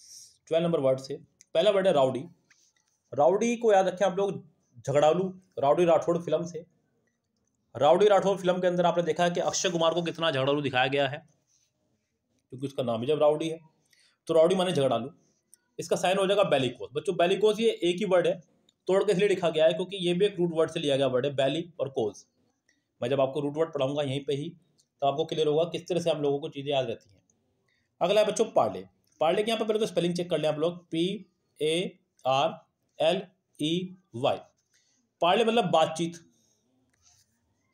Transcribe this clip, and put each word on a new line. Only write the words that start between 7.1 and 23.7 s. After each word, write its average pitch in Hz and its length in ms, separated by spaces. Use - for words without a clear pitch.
राउडी 165 320
राठौड़ 190 300
फिल्म 180 240
के 185 60
अंदर 175 180
आपने 175 180
देखा 160 200
है 175 80
कि 175 100
अक्षय - 280
कुमार 165 240
को 175 80
कितना 165 300
झगड़ालू 143 300
दिखाया 131 260
गया 139 200
है, 143 100
क्योंकि 131 140
उसका 135 160
नाम 117 180
ही 123 60
जब 151 120
राउडी 151 300
है, 160 100
तो 165 60
राउडी 170 220
माने 185 180
झगड़ालू। 131 380
इसका - 160
साइन 185 220
हो 196 100
जाएगा 202 220
बेलिकोज। 127 440
बच्चों, 147 240
बेलिकोज 196 440
ये 226 100
एक 175 140
ही 208 100
वर्ड 175 200
है, 185 120
तोड़ 190 160
के 208 80
इसलिए 196 180
लिखा 180 200
गया 156 160
है 170 80
क्योंकि 185 260
ये 175 140
भी 185 120
एक 190 140
रूट 175 140
वर्ड 160 180
से 170 80
लिया 143 180
गया 135 100
वर्ड 127 180
है, 143 100
बेली 147 340
और 131 120
कोज। 107 340
मैं 120 80
जब 135 120
आपको 135 180
रूट 143 180
वर्ड 160 160